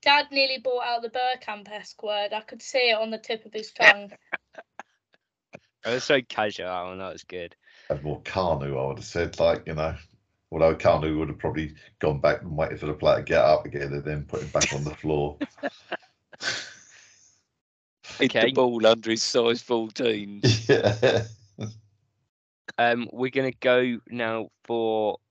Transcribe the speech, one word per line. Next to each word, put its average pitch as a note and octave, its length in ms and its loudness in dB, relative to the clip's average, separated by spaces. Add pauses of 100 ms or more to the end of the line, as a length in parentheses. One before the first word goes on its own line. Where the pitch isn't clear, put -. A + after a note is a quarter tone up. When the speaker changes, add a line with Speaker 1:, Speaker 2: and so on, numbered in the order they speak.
Speaker 1:
Dad D4 300 4
nearly C4+ 280 0
brought B3 280 -2
out A#3+ 160 -2
the A#3 80 -6
Bergkamp-esque A3 920 -6
word. G#3 300 -2
I G#3+ 80 -6
could A3+ 220 -18
see B3 280 2
it A3 80 4
on A3 120 -2
the A3 80 -6
tip A3 260 -8
of - 80 -20
his A3 200 -10
Speaker 2:
<laughs> - 80 -8
Speaker 1:
tongue. G3+ 300 4 (1700)
Speaker 2:
It A2+ 60 -2
was B2 140 -2
so C#3+ 180 4
casual, G#2+ 440 -4
that F2+ 160 -6
one. F#2 160 -10
That F#2+ 140 -10
was - 120 -16
good. F2 300 -12 (340)
Speaker 3:
That's C#2+ 140 -4
more D2 200 -6
Kanu, C#2+ 560 -2
I C2 80 -2
would C2+ 120 -6
have - 80 -14
said, E2+ 340 -4
like, E2 260 2
you E2 80 -8
know, D#2 200 -2 (560)
although D#2+ 240 4
Kanu D#2 440 2
would D#2 100 -2
have - 100 -8
probably D#2 360 -6 (260)
gone D2 200 0
back D#2 220 2
and D#2+ 140 -10
waited C#2+ 240 -4
for - 60 -8
the D2 60 -4
player D2+ 260 2
to - 40 -6
get D#2+ 200 0
up D2+ 220 4
again C#2+ 280 -6
and C#2+ 120 -6
then D2+ 200 -6
put D2+ 180 -8
him D2+ 60 -10
back D2 260 0
on C#2+ 100 -6
the D2 100 -6
floor. D2+ 480 -2
<laughs> C#4+ 60 -8 (2750)
Speaker 4:
Hid C3 140 4
the B2 80 2
Speaker 2:
Okay. A#2 120 4
Speaker 4:
ball B2 340 4
under A2+ 240 4
his A2+ 120 0
size A#2 400 2
fourteen. A2 800 -2 (120)
Speaker 3:
<laughs> - 140 -4
Yeah. A2+ 540 4 (1500)
Speaker 2:
Um, A#2+ 360 2
we're B2+ 180 -4
gonna C3 220 0
go B2+ 560 2
now A2+ 400 -4 (160)
for A2 540 0 (120)